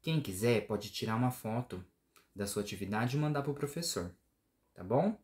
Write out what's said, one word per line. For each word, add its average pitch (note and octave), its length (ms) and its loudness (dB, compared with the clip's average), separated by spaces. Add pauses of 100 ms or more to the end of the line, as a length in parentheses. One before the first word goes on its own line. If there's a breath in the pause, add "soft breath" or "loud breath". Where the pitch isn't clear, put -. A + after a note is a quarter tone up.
Quem D#3+ 180 2
quiser A2 480 2
pode G#2 220 -2
tirar A2 260 -2
uma B2 160 4
foto A2+ 500 -4 (540 soft breath)
da G2+ 100 -2
sua G2+ 180 -2
atividade G#2+ 520 -2
e D3 40 2
mandar D3 240 0
pro C#3+ 100 -2
professor, C#3 600 -4 (600)
tá F#2 100 -14
bom? D#3 400 2